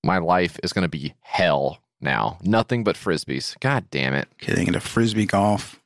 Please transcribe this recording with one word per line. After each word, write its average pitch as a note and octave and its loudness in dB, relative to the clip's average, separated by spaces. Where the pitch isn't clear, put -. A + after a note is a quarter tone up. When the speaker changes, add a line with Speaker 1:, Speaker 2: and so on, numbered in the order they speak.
Speaker 1:
My F#2 2
life F2 2
is - -4
gonna F#2 0
be D2 -8
hell C#2+ 0
now. A#1 -2
Nothing A2+ 0
but G2+ 0
Frisbees. D2 -4
God C3 -2
damn C2+ 0
it. C#2 -2
Speaker 2:
Getting - 0
into F#2 0
Frisbee A2 0
golf. G2+ 0